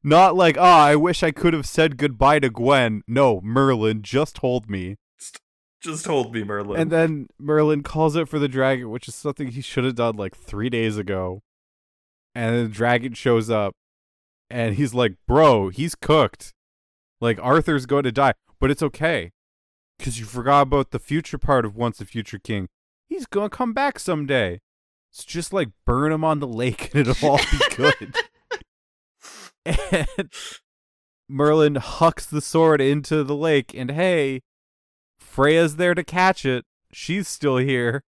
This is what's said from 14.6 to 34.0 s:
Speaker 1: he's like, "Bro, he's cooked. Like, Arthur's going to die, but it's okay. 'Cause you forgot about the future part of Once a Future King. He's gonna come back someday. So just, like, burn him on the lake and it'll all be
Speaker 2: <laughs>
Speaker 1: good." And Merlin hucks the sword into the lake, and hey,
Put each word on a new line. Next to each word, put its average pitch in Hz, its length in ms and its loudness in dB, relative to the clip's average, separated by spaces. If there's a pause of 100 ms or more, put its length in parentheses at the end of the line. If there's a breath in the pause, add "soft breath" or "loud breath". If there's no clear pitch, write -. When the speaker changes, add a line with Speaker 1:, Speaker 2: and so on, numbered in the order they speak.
Speaker 1:
he's 123 180 -2
like, 117 220 0 (100)
"Bro, 120 440 4
he's 139 260 -8
cooked. - 560 0 (680)
Like, 117 220 -2
Arthur's 143 440 0
going 139 180 0
to 123 80 0
die, 135 220 2 (260)
but 135 100 2
it's 151 140 -2
okay. 143 480 -4 (680)
'Cause 117 220 -8
you 110 40 -12
forgot 123 440 2
about 135 240 -2
the 120 80 -6
future 156 380 -6
part 131 260 2
of 104 100 -8
Once 117 260 -4
a 104 40 -14
Future 101 340 -12
King. 101 300 -6 (400)
He's 311 180 -8
gonna 202 240 -4
come 240 220 -6
back 277 260 -2
someday. 135 600 -2 (500)
So - 160 -20
just, - 260 -8
like, 160 180 -2 (140)
burn 139 280 0
him 156 100 -2
on 156 160 0
the 143 80 -6
lake 120 480 -6
and 139 140 2
it'll 147 200 0
all 139 100 4
be - 280 0
Speaker 2:
<laughs> - 100 -4
Speaker 1:
good." - 380 0 (1500 loud breath)
And 170 680 -2 (960 loud breath)
Merlin 147 480 2
hucks - 500 -2
the 151 140 -6
sword 160 400 2
into 147 440 0
the 143 100 -4
lake, 147 400 -2
and 127 160 -10
hey, 147 520 -2 (760)